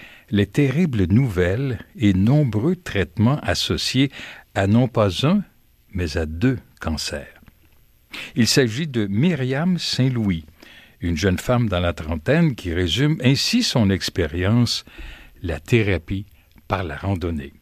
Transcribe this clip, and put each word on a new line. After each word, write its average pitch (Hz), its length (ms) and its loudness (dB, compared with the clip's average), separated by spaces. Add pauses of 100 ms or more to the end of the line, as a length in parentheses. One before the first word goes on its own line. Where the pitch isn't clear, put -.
(320)
les 101 140 4
terribles 135 600 2
nouvelles 107 760 2 (180)
et 104 160 4
nombreux 120 640 2
traitements 104 680 0
associés 120 680 -2 (460)
à 98 120 0
non 117 200 4
pas 104 400 0
un, 196 140 2 (500)
mais 87 260 -4
à 82 80 -2
deux 90 320 0 (220)
cancers. - 640 -8 (920)
Il 117 120 2
s'agit 131 400 0
de 120 200 -2
Myriam 135 680 0
Saint-Louis, 113 680 -2 (560)
une 87 160 -2
jeune 90 200 2
femme 120 320 0
dans 90 120 0
la 87 120 0
trentaine 117 600 0
qui 87 180 -6
résume 98 500 0
ainsi 139 380 2
son 120 280 2
expérience, 92 960 0 (560)
la 78 180 -6
thérapie 101 640 -2 (420)
par 95 160 -2
la 78 140 -8
randonnée. 85 640 -4